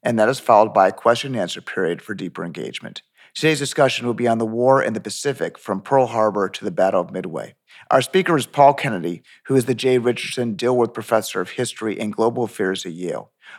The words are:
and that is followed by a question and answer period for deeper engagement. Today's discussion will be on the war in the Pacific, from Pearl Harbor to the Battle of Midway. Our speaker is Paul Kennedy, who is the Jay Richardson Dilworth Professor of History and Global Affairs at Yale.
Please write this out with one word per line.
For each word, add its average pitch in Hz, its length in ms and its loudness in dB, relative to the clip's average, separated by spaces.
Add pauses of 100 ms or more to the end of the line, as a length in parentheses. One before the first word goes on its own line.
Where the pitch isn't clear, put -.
and 117 160 0
that 110 120 4
is 135 100 -4
followed 107 320 6
by 95 160 4
a 95 40 0
question 123 420 0
and 107 80 -2
answer 87 180 -6
period 85 400 -4
for 104 140 -12
deeper 90 280 -10
engagement. - 600 -12 (320)
Today's 156 240 2
discussion 135 480 0
will 120 80 0
be 117 120 -2
on 113 120 2
the 113 80 0
war 123 360 4
in 113 120 -2
the 104 80 -6
Pacific, 104 560 -6
from 98 240 -6
Pearl 135 240 2
Harbor 107 420 0
to - 160 -12
the 101 60 -4
Battle 95 320 2
of 87 80 -8
Midway. 90 460 -10 (340)
Our 131 100 4
speaker 175 380 2
is 123 80 -2
Paul 143 260 6
Kennedy, 87 500 -4 (220)
who 135 100 -2
is 123 120 4
the 127 80 0
Jay 127 240 2
Richardson 120 580 -2
Dilworth 120 380 0
Professor 110 480 -2
of 90 80 -8
History 110 500 -6
and 107 100 -6
Global 120 340 0
Affairs 95 420 -4
at 85 60 -10
Yale. 80 400 -10 (260)